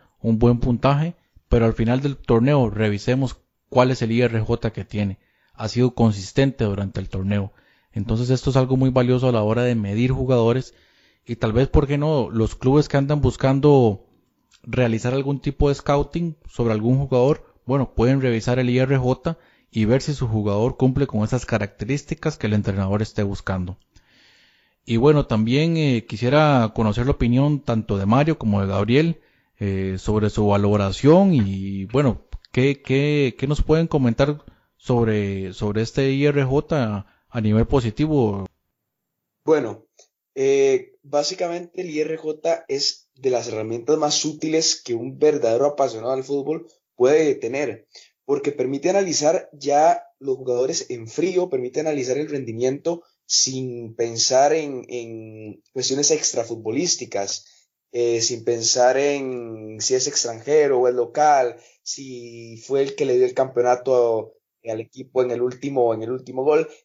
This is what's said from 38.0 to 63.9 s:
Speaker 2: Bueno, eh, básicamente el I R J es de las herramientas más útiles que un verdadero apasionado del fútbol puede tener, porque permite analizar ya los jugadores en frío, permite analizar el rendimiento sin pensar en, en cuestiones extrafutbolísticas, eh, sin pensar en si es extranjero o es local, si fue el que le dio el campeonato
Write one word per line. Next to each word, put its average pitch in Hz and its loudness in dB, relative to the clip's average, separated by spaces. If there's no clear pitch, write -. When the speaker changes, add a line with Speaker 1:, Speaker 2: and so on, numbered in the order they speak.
Speaker 2:
Bueno, 127 0
eh, 135 2
básicamente 170 -4
el 175 -8
I 151 -4
R 156 -4
J 156 -4
es - -4
de 131 -4
las 117 -2
herramientas 117 -2
más 151 -2
útiles 156 -2
que 120 -6
un 131 -8
verdadero 135 2
apasionado 131 -2
del 131 -6
fútbol 143 -6
puede 143 4
tener, 120 -6
porque 139 -2
permite 139 -2
analizar 175 0
ya 147 2
los 135 -4
jugadores 127 -4
en 117 -10
frío, 180 -2
permite 127 -4
analizar 139 -2
el 156 -4
rendimiento 135 -4
sin 123 -4
pensar 120 2
en, 147 -4
en 110 -14
cuestiones 135 -2
extrafutbolísticas, 113 -4
eh, 120 0
sin 117 -4
pensar 120 2
en 123 -4
si 131 -2
es 131 0
extranjero 139 0
o 127 4
es 123 0
local, 131 2
si 120 -14
fue 135 0
el 139 -2
que 151 -2
le 123 2
dio 127 4
el - -4
campeonato 123 0